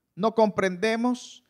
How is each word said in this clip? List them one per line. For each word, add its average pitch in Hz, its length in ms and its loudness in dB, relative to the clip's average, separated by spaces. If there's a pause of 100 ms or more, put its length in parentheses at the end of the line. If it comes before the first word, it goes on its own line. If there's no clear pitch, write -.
(140)
no 220 200 0
comprendemos, 220 1160 0